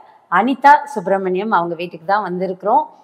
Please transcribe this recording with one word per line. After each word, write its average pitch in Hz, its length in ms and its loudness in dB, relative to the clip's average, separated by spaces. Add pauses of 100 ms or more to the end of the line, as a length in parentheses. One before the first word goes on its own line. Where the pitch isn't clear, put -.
(380)
அனிதா 269 340 4 (200)
சுப்பிரமணியம் 190 640 -2
அவங்க 170 240 -2
வீட்டுக்கு 170 320 -12
தான் 208 140 0
வந்திருக்கிறோம். 185 580 -2 (200)